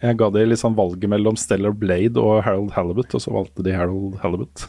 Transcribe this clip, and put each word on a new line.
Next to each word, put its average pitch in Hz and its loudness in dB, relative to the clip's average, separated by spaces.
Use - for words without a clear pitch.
Jeg 120 2
ga 110 4
de 107 4
liksom 113 2
valget 92 0
mellom 107 2
Stellar 101 0
Blade 104 0
og 107 4
Harold 98 -2
Halibut, 92 -2
og - -2
så - -6
valgte 98 -6
de 92 0
Harold 95 -4
Halibut. - -6